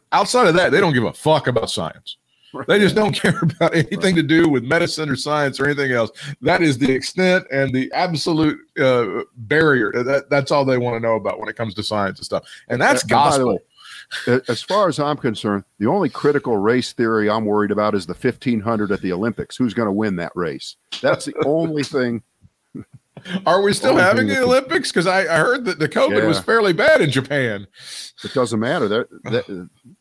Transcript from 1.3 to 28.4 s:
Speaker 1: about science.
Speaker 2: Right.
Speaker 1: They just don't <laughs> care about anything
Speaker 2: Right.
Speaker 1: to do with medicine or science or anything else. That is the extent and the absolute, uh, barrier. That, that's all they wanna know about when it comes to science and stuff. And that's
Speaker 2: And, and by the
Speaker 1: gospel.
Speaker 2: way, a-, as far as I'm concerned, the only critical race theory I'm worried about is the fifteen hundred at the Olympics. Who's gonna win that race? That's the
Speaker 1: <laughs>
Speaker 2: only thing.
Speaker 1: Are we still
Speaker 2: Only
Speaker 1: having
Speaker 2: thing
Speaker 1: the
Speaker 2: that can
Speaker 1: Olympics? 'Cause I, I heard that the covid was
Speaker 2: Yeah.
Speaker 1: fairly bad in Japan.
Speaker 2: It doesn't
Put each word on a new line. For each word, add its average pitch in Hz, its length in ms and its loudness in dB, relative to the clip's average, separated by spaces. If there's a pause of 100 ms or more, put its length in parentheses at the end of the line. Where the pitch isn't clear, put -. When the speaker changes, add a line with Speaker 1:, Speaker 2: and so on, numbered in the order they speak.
Speaker 1:
about 117 220 -2
science. - 480 -8 (380)
Speaker 2:
Right. 131 120 -10
Speaker 1:
They 190 120 4
just 185 160 4
don't 208 180 2
<laughs> - 20 -4
care - 260 0
about - 320 0
anything 160 260 0
Speaker 2:
Right. 190 160 2
Speaker 1:
to 160 60 2
do 160 260 4
with 131 160 0
medicine 156 460 -2
or - 60 -2
science 147 440 -2
or 139 60 0
anything 143 260 0
else. 117 200 0 (300)
That 170 200 2
is 147 160 2
the 131 140 2
extent 185 600 0
and 135 220 0
the 131 200 -2
absolute, 156 640 0 (200)
uh, 123 440 2 (140)
barrier. 127 540 2 (120)
That, 135 260 -2
that's 143 220 0
all 147 120 2
they 131 140 2
wanna 120 220 -2
know 113 160 0
about 98 240 -4
when 107 100 -8
it 110 60 -8
comes 113 200 -6
to 107 80 -8
science 98 360 -4
and - 60 -14
stuff. - 180 -4 (240)
And 120 120 -4
that's 247 220 2
Speaker 2:
And, 110 120 -4
and 120 60 4
by 147 200 4
the 131 60 2
Speaker 1:
gospel. 107 100 2 (720)
Speaker 2:
way, 123 80 4
a-, 131 160 -2
as 113 100 -4
far 196 260 0
as 147 120 -2
I'm 147 180 0
concerned, 104 460 -2 (160)
the 104 80 0
only 175 220 2
critical 135 480 0
race 117 360 0
theory 113 340 0
I'm 110 180 0
worried 104 260 0
about 104 240 0
is 90 100 -2
the 85 80 -10
fifteen 120 460 -2
hundred 104 320 -2
at 95 100 -2
the 92 120 -4
Olympics. 110 440 -6
Who's 120 160 -2
gonna 110 180 -2
win 101 260 -2
that 85 180 -6
race? 80 400 -8 (260)
That's 131 240 -2
the 143 140 -10
Speaker 1:
<laughs> 143 80 0
Speaker 2:
only 156 340 -2
thing. 123 400 -2 (1300)
Speaker 1:
Are 185 160 4
we 202 100 2
still - 180 0
Speaker 2:
Only - 120 4
Speaker 1:
having 202 160 4
Speaker 2:
thing 233 80 2
Speaker 1:
the - 80 0
Speaker 2:
that 262 60 0
can 247 80 2
Speaker 1:
Olympics? 269 420 0
'Cause 175 160 0
I, 190 140 2
I 165 180 0
heard 240 260 0
that 170 140 -4
the 156 100 0
covid 214 380 2
was 208 100 2
Speaker 2:
Yeah. 95 60 -6
Speaker 1:
fairly 220 300 2
bad 269 280 4
in 151 80 2
Japan. 127 560 -2 (580)
Speaker 2:
It 104 120 -10
doesn't 113 240 0